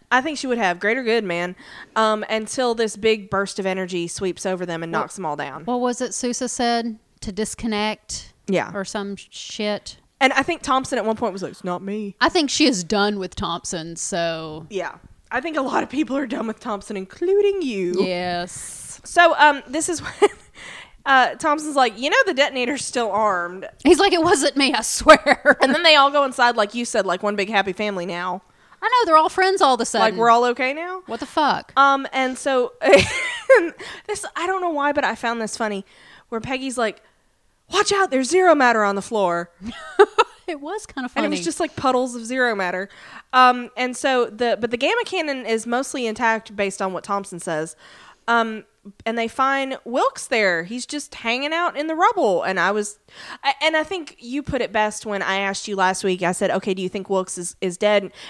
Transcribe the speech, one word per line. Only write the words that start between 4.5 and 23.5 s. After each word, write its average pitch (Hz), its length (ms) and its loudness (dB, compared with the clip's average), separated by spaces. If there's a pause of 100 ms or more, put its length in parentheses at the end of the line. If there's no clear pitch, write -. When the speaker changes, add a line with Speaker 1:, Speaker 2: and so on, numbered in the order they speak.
Speaker 1:
them 170 180 -6
and 165 80 -8
Speaker 2:
What 165 100 -2
Speaker 1:
knocks - 160 -6
them 185 100 -8
all 147 100 -4
down. 139 300 -10
Speaker 2:
What 247 140 -2
was 247 200 -2
it 247 140 -6
Sousa 247 340 -4
said? 233 500 -2 (220)
To 214 120 -10
disconnect? 214 1000 -6 (140)
Speaker 1:
Yeah. 175 260 0
Speaker 2:
Or 190 140 -8
some 202 300 -8
sh-, - 140 -18
shit. - 680 -8 (220)
Speaker 1:
And 277 120 6
I 262 100 2
think 330 200 -4
Thompson 262 340 0
at 208 80 -2
one 220 120 0
point 214 180 -2
was 190 80 -10
like, 170 100 -6
"It's - 120 -16
not 180 180 -4
me." 202 360 -8
Speaker 2:
I 302 120 4
think 311 180 2
she - 180 2
is 214 160 2
done 202 360 0
with 180 160 -8
Thompson, 170 600 -6
so. 160 760 -4
Speaker 1:
Yeah. 175 240 -6 (360)
I 247 120 -2
think 311 160 -4
a 269 40 0
lot - 200 -2
of - 80 -10
people 262 260 -2
are 277 100 -2
done 226 200 -4
with 220 140 -6
Thompson, 208 360 -8
including 392 640 0
you. 190 460 0
Speaker 2:
Yes. 180 1000 -6
Speaker 1:
So, 339 320 4
um, 285 320 6
this 302 220 -4
is 320 100 -4
<laughs> - 200 -12
when, - 100 8 (760)
uh, 254 300 4
Thompson's 302 420 -2
like, 233 220 2
"You 269 120 -2
know 415 140 4
the 381 100 0
detonator's 262 500 0
still 233 260 -2
armed." 185 580 0 (160)